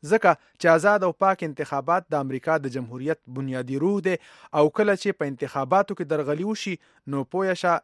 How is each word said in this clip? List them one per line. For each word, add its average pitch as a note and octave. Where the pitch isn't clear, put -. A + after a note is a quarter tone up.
ځکه G3
چې F3
آزاد F#3+
او E3+
پاک F#3+
انتخابات D3
د D3
امریکا C3
د C3+
جمهوریت B2+
بنیادي C3
روح G3+
دی F3+
او D3+
کله G#3
چې G3+
په C#3
انتخاباتو D3+
کې D#3+
درغلي D3+
وشي، G3
نو C#3
پوه F#3
شه E3+